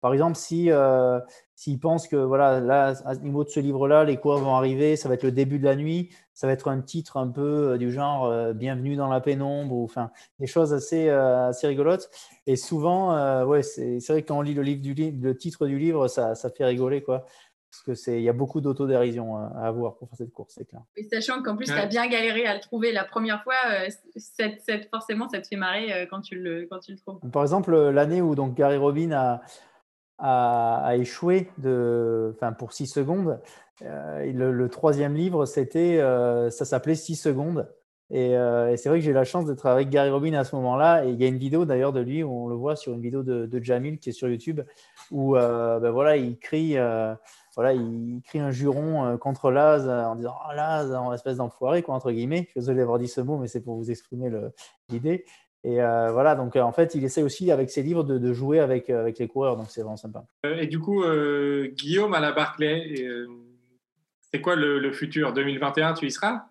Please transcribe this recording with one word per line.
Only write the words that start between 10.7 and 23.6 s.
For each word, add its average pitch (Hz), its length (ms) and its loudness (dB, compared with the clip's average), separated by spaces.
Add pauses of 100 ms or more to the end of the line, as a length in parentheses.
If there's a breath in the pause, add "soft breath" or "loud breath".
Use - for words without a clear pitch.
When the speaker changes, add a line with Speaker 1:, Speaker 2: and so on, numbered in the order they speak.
Speaker 1:
assez, 156 360 0
euh, 127 400 4
assez 123 180 -2
rigolotes. 147 440 2 (360 loud breath)
Et 135 80 4
souvent, 175 600 0
euh, 135 280 2
ouais, 143 200 4
c'est, 123 340 -6
c'est 123 140 -2
vrai 156 100 2
que 151 60 -12
quand 147 100 -2
on 147 40 -2
lit 147 120 -2
le 143 80 0
livre 139 200 -2
du 139 120 -6
li-, 156 160 -2
le 131 260 -2
titre 156 300 -4
du 139 140 -2
livre, 156 260 2
ça, 117 300 0
ça 123 120 -8
fait 135 160 -4
rigoler, 127 380 0
quoi. 131 240 -4 (460 loud breath)
Parce - 100 -20
que 127 120 -6
c'est, 117 240 -4
il 117 40 0
y 117 60 4
a 120 40 4
beaucoup 135 280 -2
d'autodérision 123 760 0
à, 107 200 -8
à 110 100 -6
avoir 117 300 -4
pour 123 120 -20
faire 120 100 -20
cette 120 140 -10
course, - 240 -18
c'est 226 80 -14
clair. 117 180 -20 (140)
Speaker 2:
Et 214 60 -12
sachant 226 400 -4
qu'en 214 140 -4
plus, 240 140 -6
Speaker 3:
Ouais. 147 60 -2
Speaker 2:
t'as 202 100 0
bien 233 220 0
galéré 226 380 0
à 208 80 0
le 202 60 -8
trouver 233 320 -2
la 190 120 -2
première 220 380 -4
fois, 262 140 0 (160)